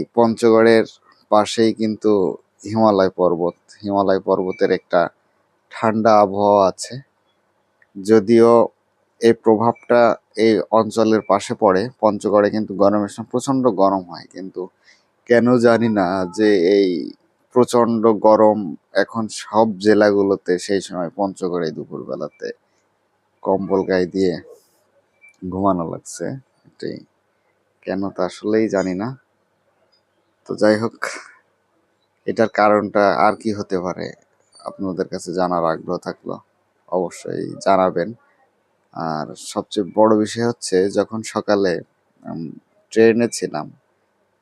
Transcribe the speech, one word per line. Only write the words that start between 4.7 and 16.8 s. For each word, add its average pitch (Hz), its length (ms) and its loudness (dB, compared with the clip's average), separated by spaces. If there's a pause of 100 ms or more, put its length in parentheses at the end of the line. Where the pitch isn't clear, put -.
একটা - 220 0 (720)
ঠান্ডা 110 380 0 (120)
আবহাওয়া 101 480 2
আছে। - 220 -14 (1160)
যদিও 113 420 6 (760)
এই 117 60 6 (100)
প্রভাবটা 117 580 2 (440)
এই 113 80 4 (260)
অঞ্চলের 110 420 0 (100)
পাশে 101 220 0 (100)
পড়ে, 95 180 4 (200)
পঞ্চগড়ে 104 540 2
কিন্তু 107 160 -6 (120)
গরমের 101 300 0
সময় 113 200 -14
প্রচণ্ড 131 300 -4 (180)
গরম 98 300 0
হয়, 82 240 -20
কিন্তু 92 260 -14 (680)
কেন 117 160 4 (200)
জানি 117 240 4 (100)
না 90 80 0 (300)
যে 107 120 2 (280)
এই 98 100 4 (640)